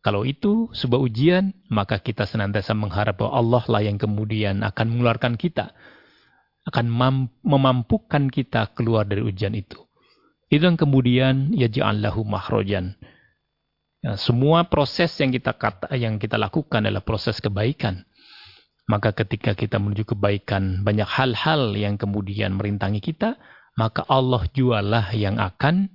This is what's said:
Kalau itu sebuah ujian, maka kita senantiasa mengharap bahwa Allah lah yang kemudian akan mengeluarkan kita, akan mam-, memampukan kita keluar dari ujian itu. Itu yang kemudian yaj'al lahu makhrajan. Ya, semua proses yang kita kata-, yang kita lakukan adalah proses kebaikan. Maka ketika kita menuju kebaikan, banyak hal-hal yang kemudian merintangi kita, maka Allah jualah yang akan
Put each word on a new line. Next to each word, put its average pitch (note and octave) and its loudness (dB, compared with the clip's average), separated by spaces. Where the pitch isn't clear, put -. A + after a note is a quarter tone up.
Kalau G#2 0
itu G#3 0
sebuah B2+ 0
ujian, E3+ 2
maka G#2 0
kita A2 -4
senantiasa G#2 -2
mengharap G#2 -2
bahwa G#2+ 0
Allah A#2 2
lah A2 2
yang G2+ -2
kemudian G#2 -2
akan A2+ -2
mengeluarkan A#2+ 0
kita, - -4
akan A#2 -2
mam-, B2+ 0
memampukan C3+ 2
kita A2+ -2
keluar A2+ 2
dari G2+ -2
ujian G2+ -2
itu. - -10
Itu D3+ 4
yang F3 4
kemudian C3 4
yaj'al A2 0
lahu G#2+ -2
makhrajan. G2 -2
Ya, A2+ -4
semua D3 2
proses D3+ 0
yang C3 2
kita B2 -2
kata-, - -4
yang A2 -2
kita A2 -2
lakukan G#2+ 0
adalah G2+ -2
proses - -4
kebaikan. G#2 -2
Maka G#2 2
ketika G#2 -2
kita - -2
menuju G2+ -2
kebaikan, G2+ 0
banyak G#2 0
hal-hal C3 0
yang G#2 -2
kemudian G2+ -2
merintangi G2+ -2
kita, G#3+ -4
maka - -2
Allah B2+ 2
jualah A2 2
yang G#2+ -2
akan D#3+ 0